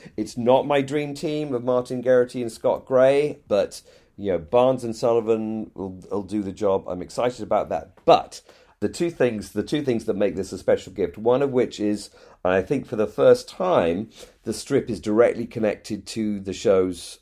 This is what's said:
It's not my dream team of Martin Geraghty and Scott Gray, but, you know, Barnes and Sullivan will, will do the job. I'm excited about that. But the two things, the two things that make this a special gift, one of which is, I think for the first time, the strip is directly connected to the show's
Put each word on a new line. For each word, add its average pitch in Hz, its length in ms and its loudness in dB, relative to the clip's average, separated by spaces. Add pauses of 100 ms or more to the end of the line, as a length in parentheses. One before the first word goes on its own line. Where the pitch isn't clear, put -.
(180)
It's 107 180 -6
not 123 300 4
my 143 160 2
dream 143 320 -4
team 151 400 -4
of 120 100 -4
Martin 123 380 -2
Geraghty 123 400 2
and 117 80 -6
Scott - 360 -2
Gray, 139 640 4
but, 98 340 0 (340)
you 98 160 -2
know, 85 60 0
Barnes 123 440 2
and 113 140 -6
Sullivan 110 800 0
will, 92 260 -10 (100)
will 101 120 -4
do 101 200 -4
the 95 100 -6
job. 98 360 -2
I'm 90 140 -8
excited 123 400 -4
about 101 260 -2
that. - 380 -8
But - 340 4 (400)
the 104 80 -2
two 170 220 -4
things, 120 420 -2
the 104 100 -2
two 147 200 -2
things 117 240 -2
that 101 100 -2
make 98 200 0
this 95 160 -6
a 95 60 -10
special 95 360 -2
gift, 92 240 -4
one 120 240 2
of 139 100 -2
which 123 260 0
is, 104 300 -2 (380)
I 92 160 4
think 139 240 -4
for 117 100 -8
the 104 100 0
first 127 400 4
time, 113 640 0 (360)
the 110 100 -4
strip - 340 -2
is 104 120 -6
directly 110 460 2
connected 107 600 -6
to 107 340 -4
the 95 140 -8
show's 92 680 0